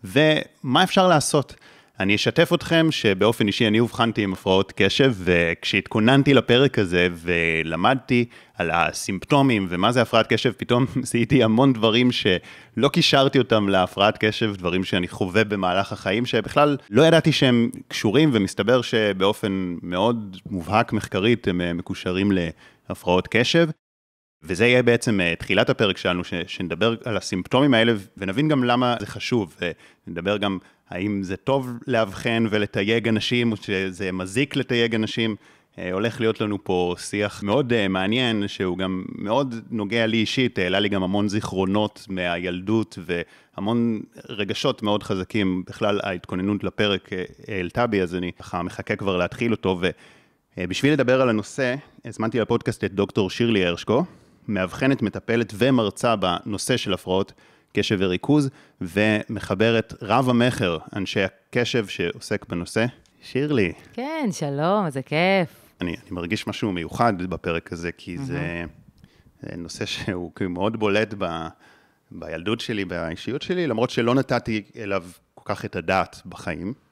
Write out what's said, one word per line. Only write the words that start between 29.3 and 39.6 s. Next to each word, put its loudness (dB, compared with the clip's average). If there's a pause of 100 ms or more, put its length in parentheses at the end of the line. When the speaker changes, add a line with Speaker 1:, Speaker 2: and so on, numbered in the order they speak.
Speaker 1:
ונדבר -2
גם -2 (320)
האם -4
זה -6
טוב -2
לאבחן 0
ולתייג 0
אנשים, 0
או -4
שזה -4
מזיק -4
לתייג 0
אנשים. -2 (420)
אה, -6
הולך -2
להיות 0
לנו -4
פה 0
שיח -4
מאוד, 0
אה, 2
מעניין, 0
שהוא -4
גם -4 (100)
מאוד -2 (160)